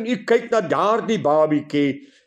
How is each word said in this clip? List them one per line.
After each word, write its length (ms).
en 80
u 80
kyk 240
na 140
daardie 580
babietjie 840